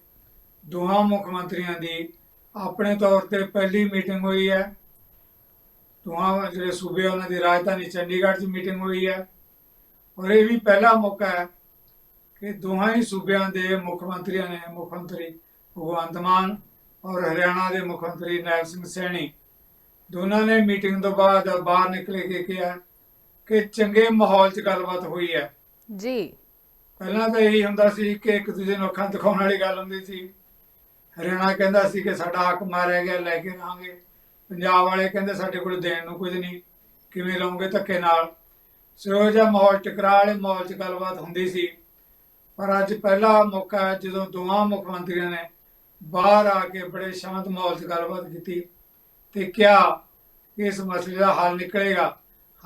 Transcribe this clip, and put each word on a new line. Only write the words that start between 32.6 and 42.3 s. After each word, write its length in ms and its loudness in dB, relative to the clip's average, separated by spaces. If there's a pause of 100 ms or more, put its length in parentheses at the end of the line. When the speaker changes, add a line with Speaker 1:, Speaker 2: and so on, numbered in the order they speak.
Speaker 1:
ਮਾਰਿਆ 420 0
ਗਿਆ, 140 -2
ਲੈ 200 -4
ਕੇ 100 -10
ਰਹਾਂਗੇ।" 520 -14 (480)
ਪੰਜਾਬ 360 2
ਵਾਲੇ 240 0
ਕਹਿੰਦੇ, 260 -4
"ਸਾਡੇ 240 -6
ਕੋਲ 220 -4
ਦੇਣ 240 -4
ਨੂੰ 140 -12
ਕੁਝ 180 -6
ਨਹੀਂ, 240 -8 (500)
ਕਿਵੇਂ 280 -4
ਲਓਗੇ 300 -4
ਧੱਕੇ 300 -2
ਨਾਲ?" 360 2 (640)
ਸੋ 200 -2
ਇਹੋ 140 6
ਜਿਹਾ 200 6
ਮਾਹੌਲ, 260 6
ਟਕਰਾਅ 500 4
ਵਾਲੇ 140 0
ਮਾਹੌਲ 260 -4
'ਚ 60 -10
ਗੱਲਬਾਤ 460 -8
ਹੁੰਦੀ 300 -6
ਸੀ। 280 -4 (800)